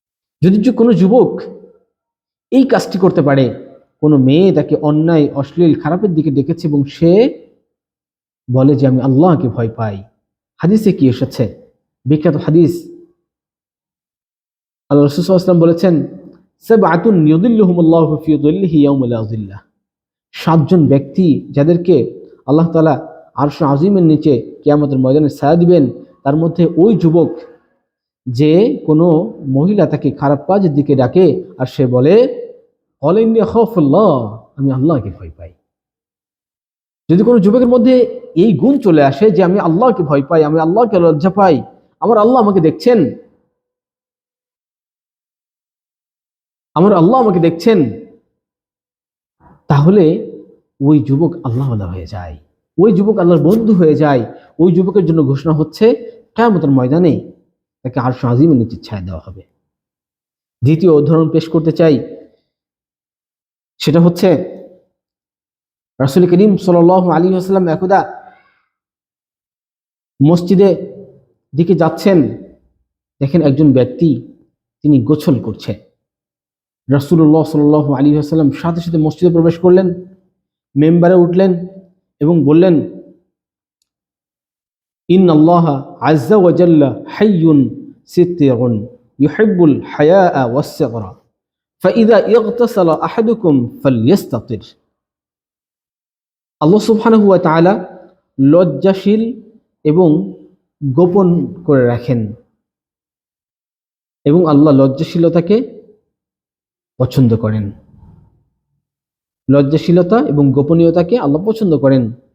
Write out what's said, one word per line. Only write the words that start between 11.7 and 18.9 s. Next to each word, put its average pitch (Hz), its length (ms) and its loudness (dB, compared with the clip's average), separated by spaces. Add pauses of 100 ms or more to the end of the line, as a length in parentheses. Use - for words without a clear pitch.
বিখ্যাত 151 320 0
হাদিস, 156 560 0 (2000)
আল্লাহ 143 160 2
রাসূল 147 200 -2
সাল্লাল্লাহু 180 400 0
আলাইহি 165 120 2
ওয়াসাল্লাম 170 240 0
বলেছেন, - 280 -12 (300)
"সাবআতুন 175 680 0
ইউযিল্লুহুমুল্লাহু 170 880 2
ফি 151 220 -2
যিল্লিহি 160 420 0
ইয়াওমা 139 260 0